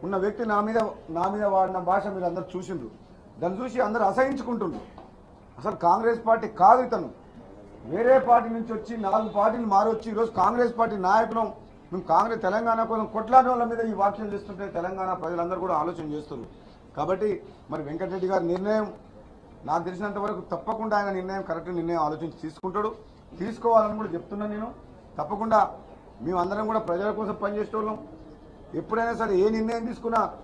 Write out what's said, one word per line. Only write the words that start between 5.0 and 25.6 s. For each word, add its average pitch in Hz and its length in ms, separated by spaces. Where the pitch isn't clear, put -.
అసలు 185 180
కాంగ్రెస్ 226 400
పార్టీ 226 220
కాదు 240 260
ఇతను, 170 220
వేరే 240 240
పార్టీ 226 280
నుంచి 226 200
వచ్చి, - 160
నాలుగు 220 320
పార్టీలు 220 360
మారి 214 200
వచ్చి, 220 180
ఈరోజు 220 180
కాంగ్రెస్ 233 380
పార్టీ 214 160
నాయకులం, 226 400
మేము 180 240
కాంగ్రెస్, 214 340
తెలంగాణ 226 320
కోసం 220 140
కొట్లాడే 247 340
వాళ్ళ 240 220
మీద 226 80
ఈ 196 120
వ్యాఖ్యలు 202 320
చేస్తుంటే, 196 300
తెలంగాణ 185 320
ప్రజలందరూ 175 400
కూడా 180 160
ఆలోచన 160 340
చేస్తున్నారు. 147 380
కాబట్టి 190 320
మరి 156 160
వెంకటరెడ్డి 180 420
గారి 190 240
నిర్ణయం, 208 340
నాకు 165 180
తెలిసినంత 196 380
వరకు 208 180
తప్పకుండా 220 460
ఆయన 202 200
నిర్ణయం, 190 300
కరెక్ట్ 165 300
నిర్ణయం 170 280
ఆలోచించి 151 360
తీసుకుంటాడు, 185 480
తీసుకోవాలని 220 600
కూడా 208 160
చెప్తున్నాను 202 400
నేను. 214 120
తప్పకుండా 208 420